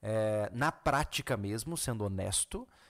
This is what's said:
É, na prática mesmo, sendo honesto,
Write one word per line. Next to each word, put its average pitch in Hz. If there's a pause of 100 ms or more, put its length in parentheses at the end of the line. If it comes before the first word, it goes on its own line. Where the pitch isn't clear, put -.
É, 107
na 139
prática 139
mesmo, 107
sendo 110
honesto, 98 (240)